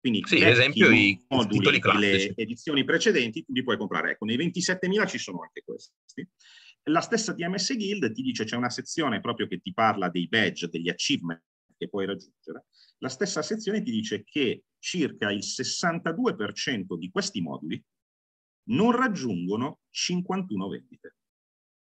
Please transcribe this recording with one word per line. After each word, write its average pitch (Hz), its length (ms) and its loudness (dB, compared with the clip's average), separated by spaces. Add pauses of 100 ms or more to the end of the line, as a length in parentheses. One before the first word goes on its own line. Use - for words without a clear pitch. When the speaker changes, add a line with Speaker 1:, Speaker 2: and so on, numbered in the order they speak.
Speaker 1:
Quindi 107 240 0
Speaker 2:
Sì, - 120 2
Speaker 1:
vecchi - 80 6
Speaker 2:
ad 117 80 8
esempio 127 380 6
i 101 380 6
Speaker 1:
moduli 120 300 2
Speaker 2:
titoli 101 220 6
Speaker 1:
delle 101 300 4
Speaker 2:
classici. 98 240 2
Speaker 1:
edizioni 120 500 -2
precedenti 156 600 0
tu - 80 -10
li 127 100 0
puoi 127 140 0
comprare. 87 360 -2
Ecco, - 120 -6
nei 110 120 0
ventisettemila 180 720 0
ci - 120 -6
sono 90 240 -10
anche - 200 -16
questi. - 640 -14 (580)
La 160 160 2
stessa - 340 -2
D 170 100 -6
M 185 120 -2
S - 180 -2
Guild 196 380 -2
ti 131 100 -8
dice, 120 220 -2
c'è 107 120 -4
una 123 140 0
sezione 127 500 -2
proprio 113 260 -4
che 87 120 -8
ti - 160 -10
parla 107 340 2
dei 87 200 -4
badge, 95 400 0
degli 82 200 -4
achievement 85 540 -4 (340)
che 92 120 -8
puoi 98 180 -4
raggiungere. - 600 -12 (320)
La 135 120 -6
stessa 175 320 -4
sezione 220 400 -2
ti 247 80 -4
dice 214 340 -2
che 123 380 -2 (160)
circa 123 520 -2
il 101 120 -2
sessantadue 170 920 -2
per 104 200 -6
cento 95 420 -4
di 85 140 -8
questi 113 320 -2
moduli 76 420 -8 (840)
non 190 240 4
raggiungono 131 880 -2 (100)
cinquantuno 98 800 -4
vendite. - 480 -14 (680)